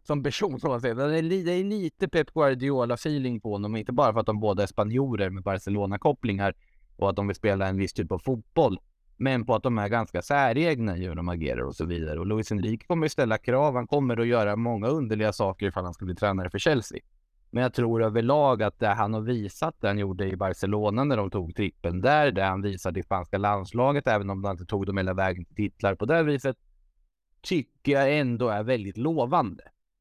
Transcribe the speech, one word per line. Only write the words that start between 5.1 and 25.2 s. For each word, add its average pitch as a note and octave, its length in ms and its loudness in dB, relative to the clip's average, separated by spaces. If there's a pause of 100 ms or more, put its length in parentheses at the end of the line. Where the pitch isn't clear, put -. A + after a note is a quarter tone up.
med F#2+ 120 -8
Barcelona-kopplingar G2+ 1120 0 (420)
och G2 140 2
att F#2+ 60 -2
de G2+ 100 0
vill G2 100 -2
spela G2 320 2
en F#2+ 100 0
viss F#2+ 140 0
typ F2+ 200 -4
av F#2 60 -2
fotboll, B2 600 0 (380)
men B2 300 0
på B2 80 2
att G#2+ 80 0
de A#2+ 160 0
är G#2 100 0
ganska G#2 340 -2
säregna C3+ 720 2
i F2+ 100 -4
hur E2+ 80 -6
de E2+ 140 -4
agerar D2+ 320 -2
och C2+ 160 -6
så - 80 -4
vidare. D#2+ 340 -4
Och E2+ 80 -4
Luis G#2+ 260 -2
Enrique G#2+ 340 -2
kommer E3 200 0
ju D3+ 40 -2
ställa A2 280 0
krav, C3+ 360 2
han A#2+ 120 -2
kommer B2+ 340 2
att A#2 60 2
göra G#2+ 300 2
många A2+ 300 -2
underliga A2 460 0
saker G2 340 -2
ifall F#2 180 -2
han F2 100 -8
ska - 100 -12
bli F2+ 100 -4
tränare F#2+ 360 0
för - 80 -4
Chelsea. C#3+ 420 0 (500)
Men A#2+ 120 0
jag B2+ 120 0
tror A#2 280 2
överlag A#2 600 4
att G#2 160 -2
det A2 100 2
han G#2 260 0
har A2 60 -2
visat, A2+ 600 -4
det A#2 60 0
han G2+ 120 0
gjorde G2 300 -2
i F#2+ 80 -4
Barcelona G2+ 680 0
när C#3+ 120 2
de G2+ 140 0
tog F2+ 260 -6
trippeln F2+ 440 -4
där, D3 320 4
det F#2+ 100 0
han F#2+ 200 0
visade F#2+ 380 -4
i - 20 -2
spanska F#2+ 360 -4
landslaget, A#2 680 0
även G#2 240 2
om G2 120 -6
de G2+ 80 -2
inte F2 140 -8
tog G2 220 -2
dem G2 100 -2
hela F#2 180 0
vägen F#2 300 -2